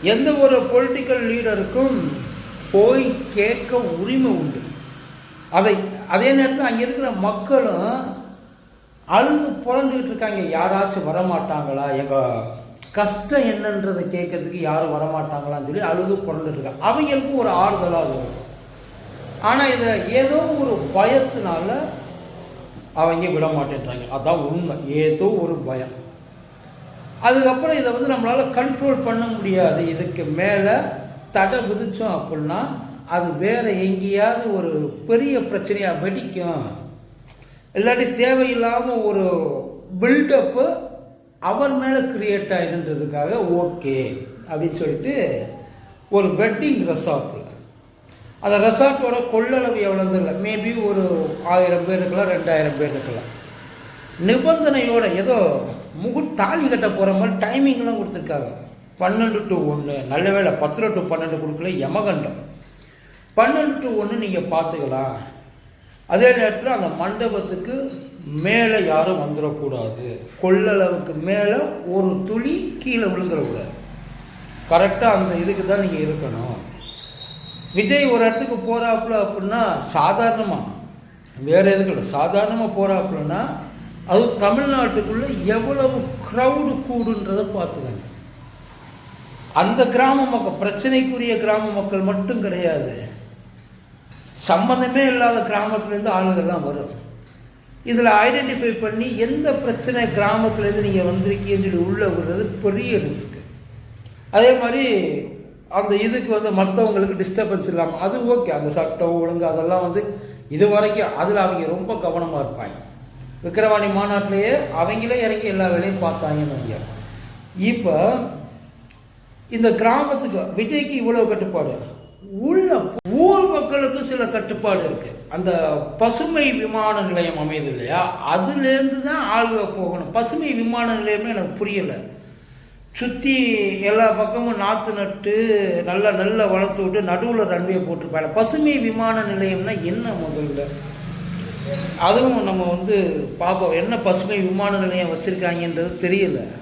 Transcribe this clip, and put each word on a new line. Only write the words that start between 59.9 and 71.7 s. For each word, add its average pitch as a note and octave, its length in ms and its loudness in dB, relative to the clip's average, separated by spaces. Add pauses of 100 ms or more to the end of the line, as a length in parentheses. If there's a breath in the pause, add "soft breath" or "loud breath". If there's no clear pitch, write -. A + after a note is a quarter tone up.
நல்ல D3+ 220 2
வேளை G3 220 4
பத்தரை D3 380 0
to G3 160 0
பன்னெண்டு D#3+ 320 -2
கொடுக்கல D#3 400 -4
யமகண்டம். D#3+ 600 -2 (1000 loud breath)
பன்னெண்டு C#4 400 4
to C4 180 -4
ஒண்ணு G#3 220 -2
நீங்க F#3+ 320 -2
பார்த்துக்கலாம். C#3+ 680 -2 (920 soft breath)
அதே A#3 220 6
நேரத்துல A#3+ 440 2
அந்த F#3 220 0
மண்டபத்துக்கு G3 800 -4 (600)
மேல A3 480 2
யாரும் D#3+ 380 2
வந்துடக்கூடாது, C#3 840 -4 (280)
கொள்ளளவுக்கு F#3+ 800 2 (100)
மேல G#3 280 2 (360)